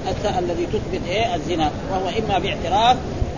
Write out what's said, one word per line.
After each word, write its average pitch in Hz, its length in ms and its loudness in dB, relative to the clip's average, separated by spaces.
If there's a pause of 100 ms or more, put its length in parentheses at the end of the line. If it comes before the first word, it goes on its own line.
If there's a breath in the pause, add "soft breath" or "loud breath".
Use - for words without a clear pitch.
الت-، 190 300 0
الذي 175 280 0
تثبت، 185 420 -2
إيه؟ 180 260 2
الزنا، 160 360 0 (200)
وهو 190 180 -2
إما 202 300 0
باعتراف 190 580 4 (420)